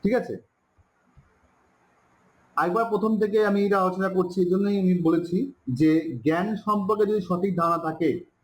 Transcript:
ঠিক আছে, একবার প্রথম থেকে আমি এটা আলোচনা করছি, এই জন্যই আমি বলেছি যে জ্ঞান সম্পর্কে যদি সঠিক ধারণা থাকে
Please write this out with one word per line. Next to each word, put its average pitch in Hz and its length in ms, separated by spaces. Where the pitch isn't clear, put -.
ঠিক 208 120
আছে, 151 220
একবার 175 280
প্রথম 214 340
থেকে 208 280
আমি 202 200
এটা 196 120
আলোচনা 185 300
করছি, 185 320
এই 175 100
জন্যই 202 300
আমি 185 220
বলেছি 175 500
যে 156 560
জ্ঞান 180 320
সম্পর্কে 208 500
যদি 214 140
সঠিক 180 360
ধারণা 165 220
থাকে 160 460